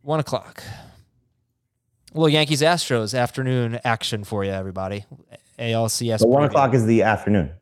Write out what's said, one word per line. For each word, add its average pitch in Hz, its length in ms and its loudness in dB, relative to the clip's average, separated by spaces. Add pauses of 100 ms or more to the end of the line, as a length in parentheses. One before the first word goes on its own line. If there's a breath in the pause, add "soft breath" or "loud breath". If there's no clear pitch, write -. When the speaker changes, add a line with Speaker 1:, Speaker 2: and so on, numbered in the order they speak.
Speaker 1:
One 151 180 -2
o'clock. - 460 -8 (1500 loud breath)
A 156 40 -6
little 160 120 4
Yankees 151 320 2
Astros 127 560 0
afternoon 123 680 -2
action 110 400 -4
for 101 200 -4
you, 98 60 -4
everybody. 95 540 -8 (540)
A 117 160 -4
L 113 160 0
C 117 200 -4
S 110 100 0
Speaker 2:
But 113 100 6
one 139 120 4
Speaker 1:
preview. 147 40 2
Speaker 2:
o'clock 135 280 2
is 117 120 4
the 113 160 4
afternoon. 98 480 2 (120)